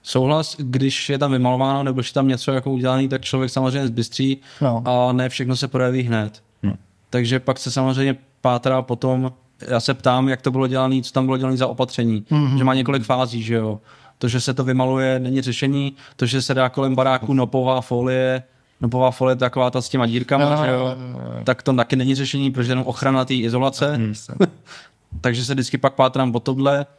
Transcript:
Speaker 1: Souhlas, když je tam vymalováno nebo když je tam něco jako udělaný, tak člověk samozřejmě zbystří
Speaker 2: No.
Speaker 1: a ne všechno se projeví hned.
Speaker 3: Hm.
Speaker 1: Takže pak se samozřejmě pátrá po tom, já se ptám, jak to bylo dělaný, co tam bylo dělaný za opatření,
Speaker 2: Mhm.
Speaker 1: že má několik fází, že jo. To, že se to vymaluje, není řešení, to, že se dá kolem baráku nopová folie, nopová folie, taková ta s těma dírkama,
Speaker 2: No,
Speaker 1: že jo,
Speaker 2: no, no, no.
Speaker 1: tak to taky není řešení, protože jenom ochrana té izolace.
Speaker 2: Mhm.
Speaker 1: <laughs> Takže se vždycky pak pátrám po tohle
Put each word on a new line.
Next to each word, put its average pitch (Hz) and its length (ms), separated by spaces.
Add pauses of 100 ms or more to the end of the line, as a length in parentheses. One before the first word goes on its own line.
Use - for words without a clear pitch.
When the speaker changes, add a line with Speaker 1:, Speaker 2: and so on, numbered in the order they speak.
Speaker 1:
Souhlas, 147 560
když 131 500
je 139 100
tam 139 140
vymalováno 131 500
nebo 135 180
když 120 100
je - 40
tam 135 140
něco 131 240
jako 131 180
udělaný, 131 380
tak 131 140
člověk 131 280
samozřejmě 131 360
zbystří 127 520 (220)
Speaker 2:
No. 120 240
Speaker 1:
a 123 280
ne 127 160
všechno 127 280
se 135 120
projeví 127 340
hned. 110 400 (240)
Speaker 3:
Hm. 101 80 (360)
Speaker 1:
Takže 123 300
pak 127 180
se - 120
samozřejmě 135 460 (240)
pátrá 127 420
po 123 140
tom, 131 360 (360)
já 120 120
se 135 140
ptám, 131 340
jak 131 140
to 139 80
bylo 131 160
dělaný, 131 360
co - 100
tam 131 140
bylo 131 120
dělaný 131 180
za 127 100
opatření, 120 640
Speaker 2:
Mhm. 143 280
Speaker 1:
že 127 60
má 131 100
několik 131 280
fází, 120 400
že 113 120
jo. 110 260 (380)
To, 123 100
že 120 120
se 127 140
to 131 100
vymaluje, 131 540
není 131 240
řešení, 139 520 (220)
to, 131 100
že 127 160
se 131 120
dá 127 140
kolem 135 260
baráku 131 400
nopová 131 460
folie, 127 640 (380)
nopová 127 300
folie, 131 260
taková 127 340
ta 127 120
s - 60
těma 127 180
dírkama, 131 500
Speaker 2:
No, 151 80
Speaker 1:
že 131 60
jo, 127 300
Speaker 2:
no, 127 120
no, 123 60 (200)
no. 113 60
Speaker 1:
tak 123 180
to 139 100
taky 127 240
není 131 180
řešení, 139 360
protože 127 220
jenom 127 140
ochrana 131 380
té 131 100
izolace. 131 640
Speaker 2:
Mhm. 110 140 (260)
Speaker 1:
<laughs> - 840
Takže 120 240
se 135 100
vždycky 127 240
pak 135 160
pátrám 131 380
po 117 80
tohle 139 460 (120)